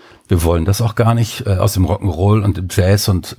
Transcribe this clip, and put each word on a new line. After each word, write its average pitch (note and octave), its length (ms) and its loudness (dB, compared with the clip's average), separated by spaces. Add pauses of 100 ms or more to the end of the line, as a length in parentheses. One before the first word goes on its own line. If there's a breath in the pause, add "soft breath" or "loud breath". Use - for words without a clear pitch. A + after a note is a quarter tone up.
(280 loud breath)
Wir E2+ 160 2
wollen E2+ 200 2
das F#2+ 160 0
auch A2+ 140 -2
gar A#2 200 2
nicht. A#2 320 -2
Äh, G2 100 2
aus G2+ 180 0
dem F#2 100 2
Rock'n'Roll G2 580 0
und G2+ 140 0
dem F2+ 140 -6
Jazz G2 380 2
und F#2 300 -2